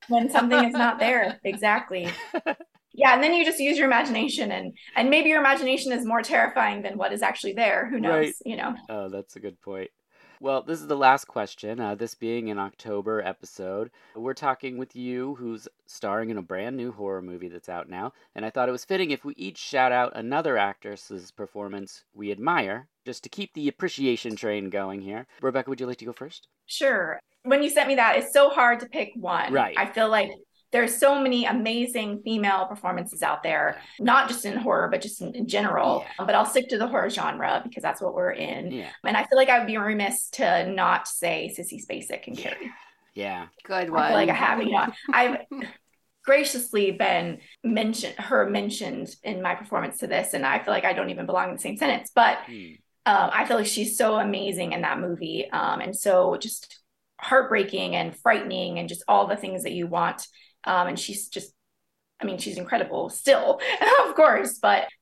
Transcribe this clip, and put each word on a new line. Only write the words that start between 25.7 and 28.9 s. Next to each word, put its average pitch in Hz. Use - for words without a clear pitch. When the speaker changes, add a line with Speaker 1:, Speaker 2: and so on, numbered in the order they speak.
Speaker 2:
would 127
you 127
like 123
to 110
go 120
first? -
Speaker 1:
Sure. 202
When 277
you 285
sent 277
me 277
that, 226
it's -
so 277
hard 240
to 240
pick 208